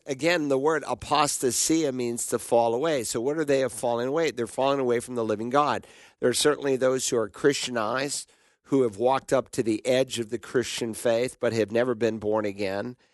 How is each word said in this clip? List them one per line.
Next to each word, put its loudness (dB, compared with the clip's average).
again, 0
the 2
word 0
apostasia 2
means -4
to -2
fall 2
away. 0
So -4
what -2
are 0
they 2
falling -2
away? 0
They're -4
falling 0
away 2
from -8
the -2
living -2
God. 0
There 4
are 2
certainly 2
those 2
who 2
are 0
Christianized, -2
who 4
have -2
walked 0
up 2
to -2
the 0
edge 0
of -6
the -6
Christian -2
faith 0
but 0
have 0
never 2
been 0
born 0
again. -4